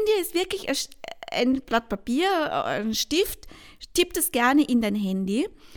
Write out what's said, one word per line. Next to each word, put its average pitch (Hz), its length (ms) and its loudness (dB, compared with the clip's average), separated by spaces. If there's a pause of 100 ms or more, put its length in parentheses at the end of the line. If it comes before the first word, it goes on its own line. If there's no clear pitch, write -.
dir 427 100 4
jetzt 349 160 -4
wirklich 381 340 -2
ein 277 60 0
Sch-, - 160 -6 (420)
ein 262 300 2
Blatt 233 280 -2
Papier, 294 760 0
einen 214 280 -2
Stift, - 540 -2 (460)
tipp 349 200 2
das - 180 -2
gerne 262 320 6
in 247 160 2
dein 208 160 0
Handy. 196 540 0 (260)